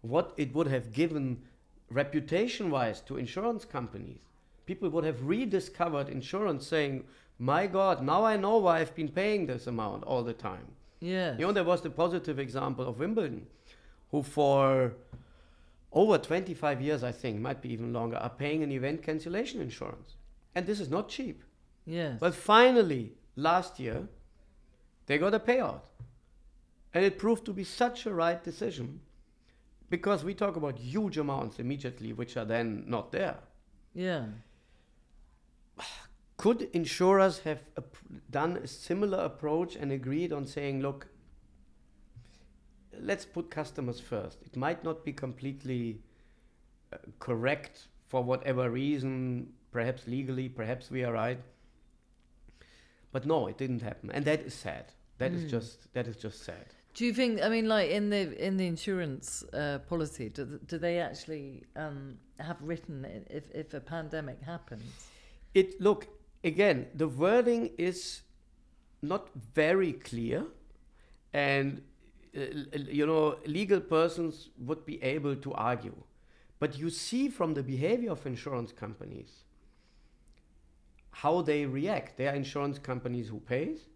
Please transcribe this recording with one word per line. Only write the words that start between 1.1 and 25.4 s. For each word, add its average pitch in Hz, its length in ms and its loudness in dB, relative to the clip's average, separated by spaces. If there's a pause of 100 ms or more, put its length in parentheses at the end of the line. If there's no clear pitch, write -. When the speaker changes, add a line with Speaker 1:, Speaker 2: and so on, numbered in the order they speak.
Speaker 1:
reputation-wise 147 1120 0
to 135 160 -8
insurance 202 460 -4
companies. 113 560 -8 (440)
People 185 260 -2
would 160 140 2
have 135 220 -2
rediscovered 175 840 0
insurance 143 580 -2
saying, 143 380 2 (340)
"My 143 280 4
God, 190 360 4
now 165 220 6
I 220 120 6
know 208 220 4
why 175 200 6
I've 156 160 0
been 156 160 -2
paying 202 360 2
this 123 200 -4
amount 107 380 -2
all 127 180 2
the 117 100 -2
time." 101 360 -8 (320)
Speaker 2:
Yes. 175 380 -2
Speaker 1:
You 156 80 2
know, 208 60 2
there 196 120 4
was 170 180 4
the 160 80 -4
positive 160 480 0
example 131 500 -2
of 113 100 -6
Wimbledon, 175 480 -2 (640)
who 147 120 0
for 135 720 4 (1000)
over 196 240 8
twenty-five 160 640 0
years, 143 220 0
I 123 100 -2
think, 107 280 -4
might 131 200 -4
be 123 120 -6
even 117 200 -4
longer, 117 240 -2
are 120 140 -4
paying 147 320 -2
an 143 100 -2
event 135 300 -2
cancellation 180 580 -4
insurance. - 560 -8 (380)
And 180 120 0
this 208 140 -2
is 156 80 -4
not 196 220 0
cheap. - 320 -8 (420)
Speaker 2:
Yes. 160 340 -4
Speaker 1:
But 165 160 2
finally, 214 800 8 (240)
last 170 420 2
year, 131 300 -4 (1000)
they 143 120 4
got 196 160 4
a 214 60 4